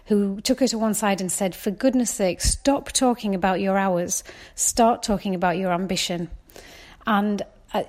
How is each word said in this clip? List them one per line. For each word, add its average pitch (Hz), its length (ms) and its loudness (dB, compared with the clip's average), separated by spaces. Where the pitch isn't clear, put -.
who 202 340 0
took 254 200 0
her 254 80 4
to 226 100 -4
one 214 160 0
side 196 260 0
and 185 120 -4
said, 185 220 -2
"For - 180 -6
goodness 254 400 0
sake, 185 280 -2
stop - 520 0
talking 226 420 0
about 185 260 0
your 196 160 0
hours, 180 460 0
start - 480 2
talking 196 320 -2
about 180 240 0
your 190 140 -2
ambition." 175 580 -2
And, 202 360 0
uh, 202 140 0